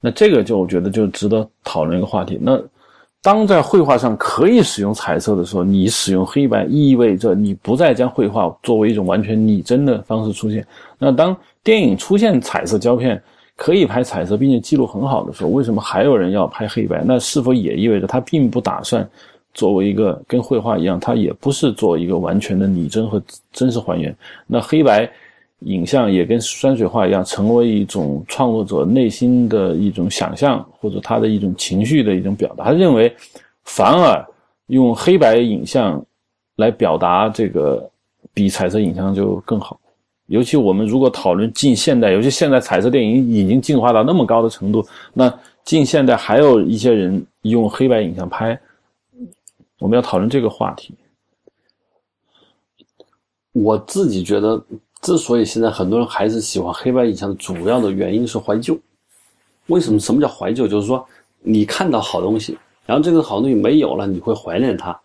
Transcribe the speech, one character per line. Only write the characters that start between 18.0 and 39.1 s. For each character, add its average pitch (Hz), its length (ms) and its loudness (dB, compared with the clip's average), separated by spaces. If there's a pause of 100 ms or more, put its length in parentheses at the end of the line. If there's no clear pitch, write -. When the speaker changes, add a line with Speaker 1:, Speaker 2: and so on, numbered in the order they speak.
Speaker 1:
着 95 60 -4
他 127 140 -2
并 135 280 0
不 113 120 -2
打 92 200 -4
算 110 240 -4 (500)
作 101 200 0
为 95 140 2
一 98 60 -2
个， 98 320 -2
跟 120 160 -2
绘 123 160 -2
画 107 180 -2
一 82 60 -2
样， 90 160 -2
他 120 160 -2
也 113 200 -2
不 - 180 -4
是 135 200 -2
做 92 240 0
一 87 120 -4
个 90 100 -2
完 87 220 -2
全 95 180 -4
的 98 80 0
拟 87 220 -2
真 110 200 -4
和 101 140 -4 (300)
真 127 180 0
实 117 80 -4
还 87 180 -4
原？ 76 160 -6 (360)
那 117 120 0
黑 156 220 0
白 113 260 4 (520)
影 90 260 -4
像 113 240 2
也 92 160 2
跟 117 140 0
山 135 360 -2
水 113 80 0
画 110 220 0
一 104 60 2
样， 92 120 0
成 104 300 -2
为 120 140 4
一 104 160 0
种 76 420 -6
创 127 240 -2
作 110 140 -2
者 92 200 -2
内 120 240 2
心 123 400 0
的 98 280 0
一 98 160 0
种 92 180 -4
想 - 260 -6
象， 131 240 0 (120)
或 - 180 -8
者 98 80 -8
他 113 220 -4
的 110 80 0
一 107 100 0
种 95 180 -2
情 98 300 -2
绪 143 160 2
的 104 140 0
一 92 40 -2
种 98 140 -4
表 - 220 -4
达。 - 80 -10
他 135 80 2
认 170 220 4
为 117 200 4 (480)
反 107 300 2
而 151 340 4 (400)
用 127 260 4
黑 180 240 2
白 117 200 6
影 117 280 0
像 95 400 -2 (520)
来 113 120 2
表 92 300 0
达 90 300 2
这 107 200 -2
个， 73 400 -2 (460)
比 101 140 2
彩 95 200 -2
色 101 120 0
影 92 120 0
像 98 220 -4